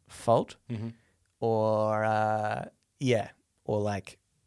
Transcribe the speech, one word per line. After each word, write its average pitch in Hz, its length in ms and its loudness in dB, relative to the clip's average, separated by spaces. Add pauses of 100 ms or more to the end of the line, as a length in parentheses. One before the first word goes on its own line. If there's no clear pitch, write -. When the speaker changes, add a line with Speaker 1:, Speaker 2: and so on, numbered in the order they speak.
Speaker 1:
fault - 480 0 (140)
Speaker 2:
Mm-hmm. 113 180 -6 (500)
Speaker 1:
or, 107 640 2
uh, 107 600 0 (340)
yeah, 113 300 2 (380)
or, 107 140 0
like, 101 380 -6 (280)